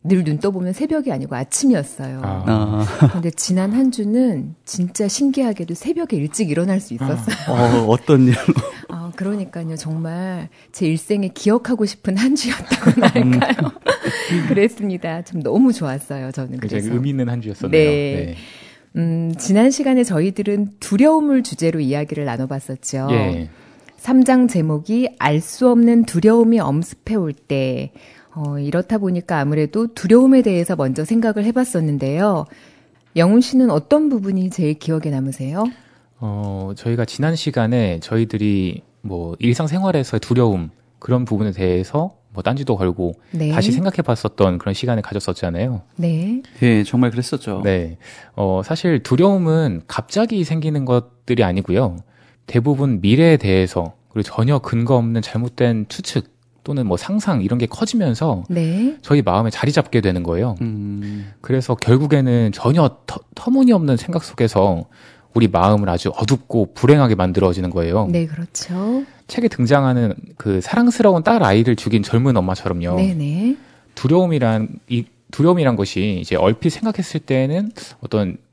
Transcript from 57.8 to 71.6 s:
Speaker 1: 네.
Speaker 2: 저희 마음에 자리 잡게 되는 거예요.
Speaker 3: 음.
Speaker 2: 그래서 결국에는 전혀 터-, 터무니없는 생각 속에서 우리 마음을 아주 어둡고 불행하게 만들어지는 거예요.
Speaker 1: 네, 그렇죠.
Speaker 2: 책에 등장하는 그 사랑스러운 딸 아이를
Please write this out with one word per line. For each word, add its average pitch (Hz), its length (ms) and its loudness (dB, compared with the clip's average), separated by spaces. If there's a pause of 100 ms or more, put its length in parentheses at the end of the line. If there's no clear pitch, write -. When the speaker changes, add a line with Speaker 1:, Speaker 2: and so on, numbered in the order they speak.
Speaker 1:
네. 180 520 -2
Speaker 2:
저희 143 220 2
마음에 101 260 2
자리 135 220 -2
잡게 - 300 0
되는 92 200 0
거예요. 90 400 -2
Speaker 3:
음. 104 720 -6 (100)
Speaker 2:
그래서 131 340 -2
결국에는 127 800 2
전혀 147 340 2 (200)
터-, - 120 -12 (160)
터무니없는 226 600 2
생각 170 260 -4
속에서 98 640 0 (480)
우리 117 140 4
마음을 98 420 4
아주 87 260 -2
어둡고 113 580 0
불행하게 135 420 4
만들어지는 92 560 2
거예요. 90 400 0
Speaker 1:
네, 170 160 0
그렇죠. 185 760 -6 (240)
Speaker 2:
책에 233 200 -2
등장하는 127 640 2 (240)
그 98 240 -2
사랑스러운 220 600 2
딸 226 180 2
아이를 113 360 4